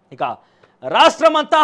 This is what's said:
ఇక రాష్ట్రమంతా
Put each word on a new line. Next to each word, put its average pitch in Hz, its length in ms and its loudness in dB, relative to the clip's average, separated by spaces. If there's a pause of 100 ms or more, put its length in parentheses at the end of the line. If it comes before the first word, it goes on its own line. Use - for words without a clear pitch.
(120)
ఇక 139 120 -10 (640)
రాష్ట్రమంతా 311 760 0